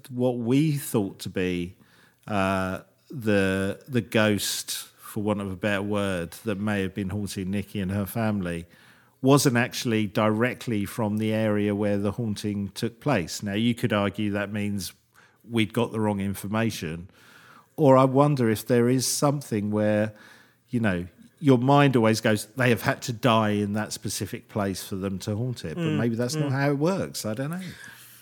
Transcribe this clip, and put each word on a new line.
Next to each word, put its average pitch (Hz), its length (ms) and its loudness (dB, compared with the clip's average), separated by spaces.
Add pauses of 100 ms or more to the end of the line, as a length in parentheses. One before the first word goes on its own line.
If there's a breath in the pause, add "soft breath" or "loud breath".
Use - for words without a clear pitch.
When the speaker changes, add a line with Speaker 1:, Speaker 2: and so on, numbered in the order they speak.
Speaker 1:
what 123 300 -2
we 139 340 2
thought 110 460 -2
to - 100 -10
be, 90 460 -2 (520 soft breath)
uh, 95 520 0 (320)
the, 98 760 0
the 123 140 -2
ghost, - 840 0 (120)
for - 240 -10
want 104 200 -2
of 98 100 -6
a 92 40 -10
better 101 260 0
word, 98 480 -2 (140)
that 104 140 -4
may 104 240 -2
have 92 120 -4
been 98 160 -4
haunting 98 400 -6
Nikki 101 300 -4
and 92 100 -4
her 101 160 -2
family 92 580 -4 (560 soft breath)
wasn't 135 360 6
actually 117 500 0
directly 110 760 0
from 104 340 -4
the 110 140 0
area 104 420 0
where 101 240 0
the 101 140 0
haunting 104 560 -4
took - 320 -6
place. 104 420 -2
Now, 101 120 -4
you 117 200 2
could 110 180 -2
argue 101 380 0
that 101 220 -4
means 101 400 -4 (580 soft breath)
we'd 113 220 0
got 117 180 0
the 113 80 -6
wrong 104 220 0
information, 95 920 -4 (640 soft breath)
or 135 220 8
I 131 80 8
wonder 135 440 4
if 107 180 0
there 120 220 4
is 127 200 2
something 123 640 -2
where, 107 400 0 (580 soft breath)
you 123 80 -2
know, 90 280 0 (340)
your 135 180 6
mind 139 380 6
always 110 240 4
goes, 107 260 0 (100)
"They 127 140 0
have 113 120 2
had - 200 -2
to 127 100 -6
die 110 380 2
in 104 220 0
that 107 200 -4
specific - 560 -8
place 98 360 -4
for - 100 -10
them 95 260 -4
to 107 140 -4
haunt 120 300 -4
it." 80 100 -8
But 170 100 -6
Speaker 2:
Mm, 127 140 0
Speaker 1:
maybe 117 160 0
that's 123 220 -2
not 147 140 -2
Speaker 2:
mm. - 20 0
Speaker 1:
how 139 180 2
it 143 80 0
works. 151 460 -2
I 110 100 -4
don't 135 160 -6
know. 185 100 -8 (600 loud breath)